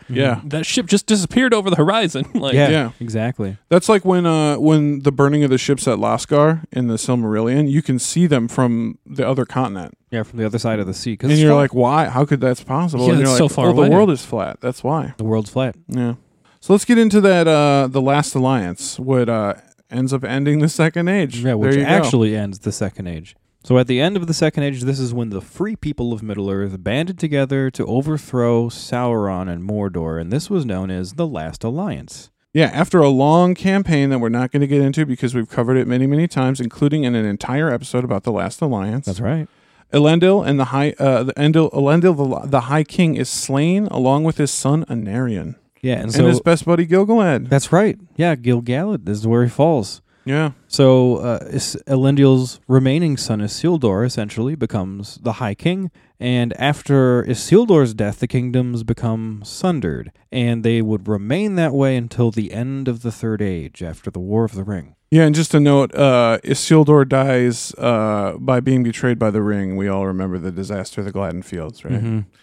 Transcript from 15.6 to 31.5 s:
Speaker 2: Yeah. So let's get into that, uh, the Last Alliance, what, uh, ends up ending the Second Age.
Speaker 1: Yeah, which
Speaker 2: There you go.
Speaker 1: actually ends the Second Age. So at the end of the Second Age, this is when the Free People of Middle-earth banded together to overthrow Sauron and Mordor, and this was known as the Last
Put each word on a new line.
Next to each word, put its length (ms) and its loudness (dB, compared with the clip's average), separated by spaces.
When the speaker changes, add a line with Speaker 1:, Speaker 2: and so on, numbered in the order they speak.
Speaker 2:
Yeah. 260 -4
So 120 0
let's 140 4
get 100 6
into 240 4
that, 260 6
uh, 440 4
the 100 0
Last 340 0
Alliance, 640 -2
what, 300 0
uh, 260 0
ends 240 -4
up 100 -4
ending 360 0
the 100 2
Second 380 0
Age. 360 -2
Speaker 1:
Yeah, 100 0
which 180 2
Speaker 2:
There 80 2
you 40 0
go. 80 0
Speaker 1:
actually 420 2
ends 260 -6
the 120 -6
Second 360 -6
Age. 280 -12
So 140 4
at 100 2
the 120 0
end 160 0
of 120 -6
the 60 0
Second 280 0
Age, 200 -4
this 180 -2
is 120 -4
when 180 -4
the 100 -8
Free 340 -8
People 380 -6
of 100 -8
Middle-earth 600 -6
banded 340 -4
together 540 -2
to 140 -6
overthrow 840 -2
Sauron 800 -4
and 200 -8
Mordor, 520 -4
and 120 -8
this 160 -4
was 160 -2
known 240 -6
as 260 -8
the 120 -4
Last 380 -10